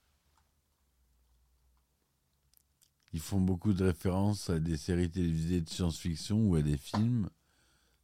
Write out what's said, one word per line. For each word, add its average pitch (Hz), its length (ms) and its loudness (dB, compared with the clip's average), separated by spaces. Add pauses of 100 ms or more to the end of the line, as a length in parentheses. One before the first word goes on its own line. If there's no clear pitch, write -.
(3000)
Ils 82 80 -4
font 98 200 0
beaucoup 92 320 2
de 92 120 2
références 95 680 0
à 82 100 0
des 82 160 0
séries 87 340 0
télévisées 85 500 0
de 78 80 -4
science-fiction 90 800 -2
ou 87 80 4
à 76 60 4
des 73 140 2
films. 110 520 -2 (760)